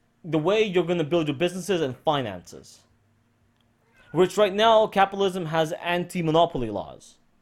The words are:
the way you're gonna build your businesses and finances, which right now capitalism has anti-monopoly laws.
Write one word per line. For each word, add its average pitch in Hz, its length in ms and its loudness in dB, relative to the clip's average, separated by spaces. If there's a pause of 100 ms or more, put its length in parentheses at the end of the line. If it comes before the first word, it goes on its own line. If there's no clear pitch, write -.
(240)
the 160 160 -2
way 196 240 2
you're 180 220 0
gonna 170 180 0
build 156 240 0
your 147 80 -2
businesses 175 460 -2
and 131 160 -4
finances, 101 840 -6 (1300)
which 180 240 2
right 202 160 4
now 220 340 4
capitalism 190 600 0
has 160 260 -2
anti-monopoly 165 960 0
laws. 87 460 -10 (260)